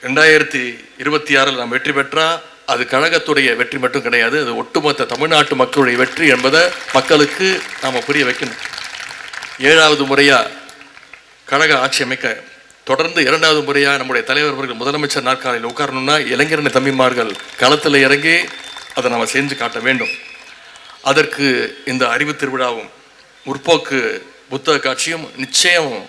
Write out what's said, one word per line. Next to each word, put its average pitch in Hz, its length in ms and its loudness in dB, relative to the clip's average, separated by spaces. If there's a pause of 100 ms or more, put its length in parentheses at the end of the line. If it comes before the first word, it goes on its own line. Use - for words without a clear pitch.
ரெண்டாயிரத்தி 151 600 4 (340)
இருபத்தி 147 380 -2
ஆறுல 135 260 2
நாம் 120 140 -4
வெற்றி 147 200 -2
பெற்றா 156 300 0 (460)
அது 120 120 0
கழகத்துடைய 147 720 2
வெற்றி 123 220 -2
மட்டும் 127 280 -2
கிடையாது, 120 340 2
அது 127 200 -4
ஒட்டுமொத்த 147 500 -2
தமிழ்நாட்டு 151 460 0
மக்களுடைய 127 420 2
வெற்றி 131 300 0
என்பதை 131 340 4 (320)
மக்களுக்கு 147 540 2 (340)
நாம 127 240 -2
புரிய 147 200 0
வைக்கணும். 120 360 -6 (1040)
ஏழாவது 156 380 4
முறையா 139 320 4 (1080)
கழக 147 300 2
ஆட்சி 131 240 -2
அமைக்க 127 240 -6 (600)
தொடர்ந்து 165 400 0
இரண்டாவது 156 400 2
முறையா 143 320 2
நம்முடைய 127 280 -2
தலைவர் 143 300 0
அவர்கள் 123 240 -8
முதலமைச்சர் 143 480 -2
நாற்காலியில் 123 420 -2
உட்காரணும்னா 131 460 -2 (160)
இளைஞரணி 147 420 0
தம்பிமார்கள் 127 560 2 (300)
களத்துல 143 460 4
இறங்கி 143 280 4 (600)
அதை 123 160 -2
நம்ம 117 240 -2
செஞ்சு 139 220 -2
காட்ட 120 300 -6
வேண்டும். 123 260 0 (920)
அதற்கு 143 440 0 (400)
இந்த 127 220 -2
அறிவு 143 240 -2
திருவிழாவும் 127 580 -4 (560)
முற்போக்கு 139 520 0 (500)
புத்தக 135 300 -2
காட்சியும் 143 480 -4 (100)
நிச்சயம் 156 540 2 (180)